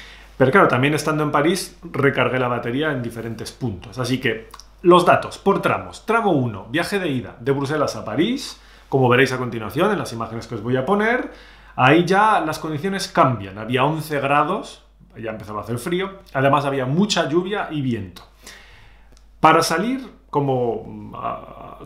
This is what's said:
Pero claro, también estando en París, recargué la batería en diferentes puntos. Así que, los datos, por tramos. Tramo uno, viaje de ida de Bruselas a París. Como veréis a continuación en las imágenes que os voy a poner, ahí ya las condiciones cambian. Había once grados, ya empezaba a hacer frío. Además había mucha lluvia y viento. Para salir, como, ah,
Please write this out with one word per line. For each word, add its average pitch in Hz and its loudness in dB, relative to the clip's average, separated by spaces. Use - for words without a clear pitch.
Pero - 6
claro, 185 8
también 139 2
estando 151 0
en 147 -2
París, 151 0
recargué 135 2
la 127 0
batería 123 -2
en 131 -4
diferentes 113 -8
puntos. 110 -8
Así 127 -2
que, - -4
los 175 8
datos, - 2
por 180 2
tramos. 98 -4
Tramo 214 0
uno, 117 -2
viaje 175 -2
de 180 -2
ida 113 -6
de 120 0
Bruselas 139 -2
a 110 -10
París. 165 -2
Como 131 4
veréis 127 6
a 127 -2
continuación 120 -2
en 196 -2
las 123 -6
imágenes 113 -8
que - -10
os 107 -6
voy 123 0
a 131 -2
poner, 214 0
ahí 143 6
ya 196 4
las 156 -4
condiciones 165 -4
cambian. 104 0
Había 123 0
once 151 -2
grados, 151 -2
ya 110 -8
empezaba 104 -8
a - -10
hacer 120 -4
frío. 185 -4
Además 139 4
había 135 -2
mucha 165 2
lluvia 180 -2
y 151 -4
viento. 104 -4
Para 160 6
salir, 233 -2
como, 110 -4
ah, - -12